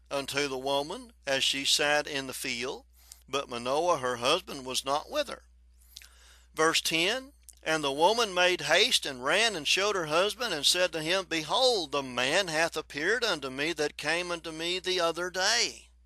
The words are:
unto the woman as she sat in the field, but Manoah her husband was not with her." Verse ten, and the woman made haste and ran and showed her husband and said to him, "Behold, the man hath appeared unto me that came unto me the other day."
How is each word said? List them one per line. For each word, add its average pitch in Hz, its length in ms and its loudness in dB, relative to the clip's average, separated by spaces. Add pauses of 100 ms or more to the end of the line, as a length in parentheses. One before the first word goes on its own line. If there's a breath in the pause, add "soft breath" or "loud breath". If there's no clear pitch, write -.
(120)
unto 139 360 -2
the 135 100 -4
woman 147 560 -4 (120)
as 135 180 2
she 139 220 0
sat 147 420 2
in 139 200 -4
the 123 60 -8
field, 131 520 -6 (440 loud breath)
but 143 180 -2
Manoah 139 520 0
her 123 180 -2
husband 131 480 0
was 127 180 -4
not 139 260 -2
with 196 180 -4
her." - 160 -12 (1120 loud breath)
Verse 160 280 4
ten, 214 520 -2 (340)
and 156 160 0
the 139 80 0
woman 196 400 4
made 180 300 4
haste 175 460 4
and 127 180 -6
ran 202 300 2
and 147 120 -6
showed 196 280 2
her 175 100 -2
husband 208 480 0
and 143 100 -4
said 180 300 2
to 160 80 -4
him, 175 240 0
"Behold, 170 640 0
the 143 120 0
man 135 440 0
hath 160 300 0
appeared 175 460 -4
unto 156 260 -2
me 143 240 -4
that 147 240 -4
came 175 340 -2
unto 170 200 -8
me 170 260 -4
the 185 220 -2
other 170 320 0
day." 185 580 -2 (160)